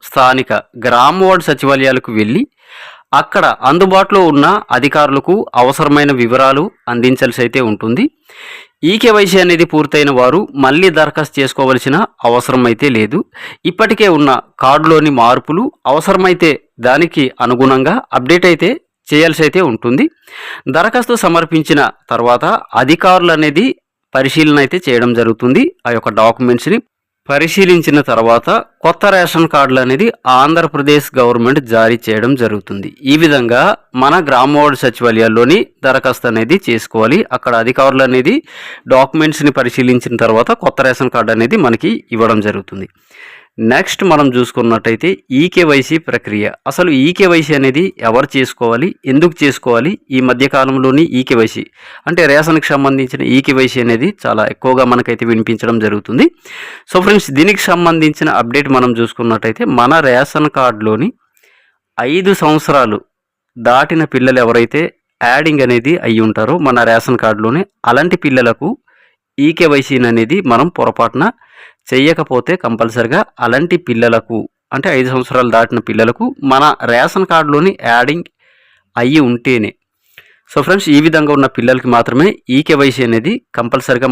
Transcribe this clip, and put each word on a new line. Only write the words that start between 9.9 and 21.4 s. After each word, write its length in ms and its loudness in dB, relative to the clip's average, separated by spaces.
వారు 200 2
మళ్ళీ 220 2
దరఖాస్తు 420 -2
చేసుకోవాల్సిన 560 0
అవసరం 420 0
అయితే 160 -2
లేదు. 200 -2
ఇప్పటికే 360 0
ఉన్న 100 2
కార్డులోని 580 2
మార్పులు 440 0
అవసరమైతే 600 0
దానికి 380 0
అనుగుణంగా 520 0
అప్‌డేట్ 320 2
అయితే 200 0
చేయాల్సి 380 0
అయితే 240 0
ఉంటుంది. 340 -2
దరఖాస్తు 380 0
సమర్పించిన 580 0